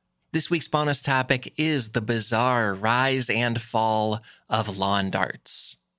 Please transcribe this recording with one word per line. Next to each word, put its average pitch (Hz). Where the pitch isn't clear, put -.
This 160
week's 170
bonus 147
topic 131
is 143
the 123
bizarre 113
rise 127
and 117
fall 110
of 104
lawn 98
darts. -